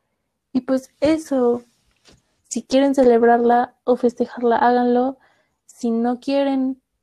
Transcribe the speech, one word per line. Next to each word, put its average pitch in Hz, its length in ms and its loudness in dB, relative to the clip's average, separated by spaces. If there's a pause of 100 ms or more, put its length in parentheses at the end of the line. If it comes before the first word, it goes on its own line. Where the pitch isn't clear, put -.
(520)
Y, 254 100 -2
pues, 262 280 -4 (100)
eso, 262 640 0 (840)
si - 160 -10
quieren 269 300 0
celebrarla 240 880 2
o 247 120 0
festejarla, 240 600 -2
háganlo. 247 640 0 (480)
Si - 260 -8
no 240 280 -2
quieren, 269 600 -4 (220)